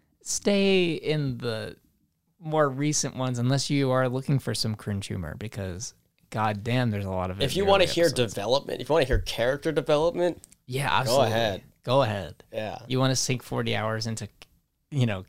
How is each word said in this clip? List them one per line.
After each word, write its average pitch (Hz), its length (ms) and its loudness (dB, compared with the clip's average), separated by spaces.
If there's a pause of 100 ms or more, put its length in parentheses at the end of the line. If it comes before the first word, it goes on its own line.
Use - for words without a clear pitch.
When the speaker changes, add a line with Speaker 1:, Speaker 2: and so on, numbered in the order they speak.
(220)
Speaker 1:
stay 190 720 2
in 143 440 -2
the 110 380 -6 (640)
more 156 300 2
recent 143 460 -2
ones 127 240 -2
unless 131 300 2
you 139 220 2
are 127 180 2
looking 131 300 0
for 117 140 -4
some 110 220 -2
cringe 101 320 -6
humor 90 320 -6
because 98 540 -8 (360)
goddamn, 110 600 0
there's 101 140 -2
a 95 40 -4
lot 92 220 -2
of 95 100 -8
it - 40 2
Speaker 2:
If 135 100 -2
you 190 80 0
Speaker 1:
in 196 40 2
the 196 40 6
Speaker 2:
wanna 190 140 6
Speaker 1:
early - 80 0
Speaker 2:
hear 170 120 4
Speaker 1:
episodes. 123 280 2
Speaker 2:
development, 117 480 -2
if 127 80 -6
you 143 40 2
wanna 156 120 4
hear 117 140 4
character 135 520 -2
development, 160 720 0 (220)
Speaker 1:
Yeah, 131 240 -2
Speaker 2:
go - 60 2
Speaker 1:
absolutely. 123 320 4
Speaker 2:
ahead. 107 360 0 (200)
Speaker 1:
Go 131 200 2
ahead. 101 480 -4
Speaker 2:
Yeah. 107 360 -6
Speaker 1:
You 127 120 0
wanna 131 160 2
sink 127 280 -2
forty 120 320 -2
hours 110 320 -2
into, 107 200 -6 (640)
you 131 140 0
know, 98 240 -2